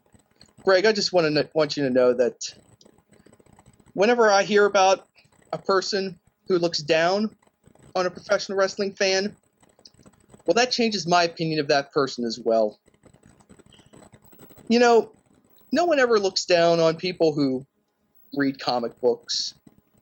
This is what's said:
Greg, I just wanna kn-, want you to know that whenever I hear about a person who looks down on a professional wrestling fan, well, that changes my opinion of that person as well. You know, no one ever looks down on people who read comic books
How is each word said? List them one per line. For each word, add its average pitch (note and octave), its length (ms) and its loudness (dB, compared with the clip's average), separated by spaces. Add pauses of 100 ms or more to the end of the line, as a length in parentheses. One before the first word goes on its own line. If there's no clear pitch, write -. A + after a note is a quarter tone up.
(640)
Greg, F#3+ 220 2
I A3 60 4
just G3+ 200 -4
wanna E3 180 2
kn-, D3 240 -2
want D3+ 220 -2
you D3 80 -4
to C3 60 -2
know B2 240 4
that A#2+ 220 -2 (1600)
whenever A3 360 4
I G3 140 4
hear G#3 200 4
about F#3+ 420 2 (460)
a E3 60 -6
person F#3+ 600 -4 (300)
who F#3 100 0
looks E3+ 220 -2
down E3+ 500 0 (640)
on F#3 120 -2
a F3+ 40 -6
professional G3 480 -6
wrestling G3 360 -4
fan, F#3+ 420 -2 (1080)
well, E3+ 80 2
that B3 160 0
changes G#3 360 -2
my F3 180 2
opinion D#3+ 360 -4
of C#3 80 -4
that C#3+ 240 -2
person B2+ 320 -4
as A#2 140 -8
well. A2+ 400 -2 (1900)
You A3+ 100 2
know, A#3+ 340 4 (600)
no D#4 120 0
one D#4+ 140 0
ever A#3+ 200 2
looks F#3+ 260 -4
down E3+ 360 2
on D#3+ 160 2
people E3+ 360 -2
who C#3 320 -2 (720)
read C#3 240 -2
comic B2 400 -4
books - 540 -4 (480)